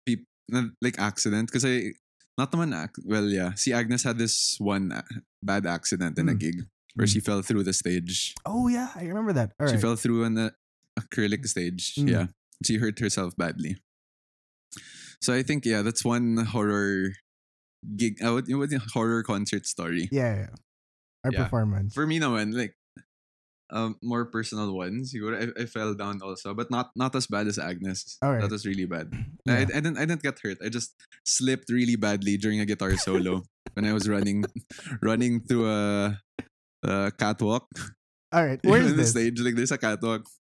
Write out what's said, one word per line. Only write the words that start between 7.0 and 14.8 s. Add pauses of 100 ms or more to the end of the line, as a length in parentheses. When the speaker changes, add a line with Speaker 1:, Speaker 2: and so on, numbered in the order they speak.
Speaker 2:
Mm.
Speaker 1:
she
fell
through
the
stage. (120)
Speaker 2:
Oh,
yeah,
I
remember
that.
All
Speaker 1:
She
Speaker 2:
right.
Speaker 1:
fell
through
an,
uh, (480)
acrylic
stage.
Speaker 2:
Mm.
Speaker 1:
Yeah. (380)
She
hurt
herself
badly. (1400)